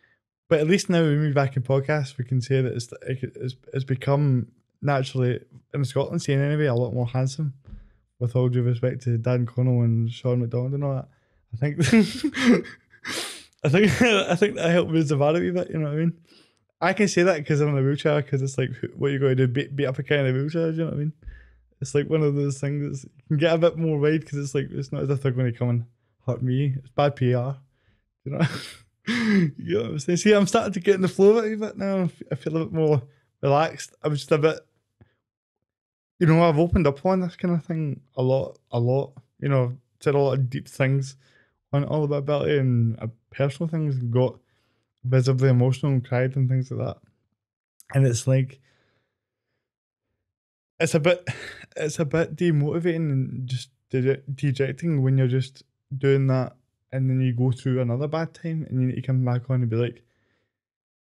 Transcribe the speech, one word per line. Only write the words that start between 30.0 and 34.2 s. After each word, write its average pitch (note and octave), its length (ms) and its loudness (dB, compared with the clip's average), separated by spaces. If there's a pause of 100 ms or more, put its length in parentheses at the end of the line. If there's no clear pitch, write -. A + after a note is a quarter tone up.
See, G#3 160 4
I'm G3+ 120 4
starting G#3+ 280 0
to G3 60 -4
get G3 140 2
in F#3+ 80 2
the F#3 60 2
flow G3+ 300 6
of - 0 -
it A3 100 0
a - 20 -2
wee A3 60 -4
bit G#3+ 220 -8
now. G3 200 -2
I F#3+ 40 0
f-, E3 300 -4
I D3+ 40 -4
feel D#3 220 -4
a D#3+ 80 -2
bit - 80 -10
more D#3 280 2 (400)
relaxed. C#3+ 600 0
I D#3 40 -2
was D3+ 120 -2
just - 120 -4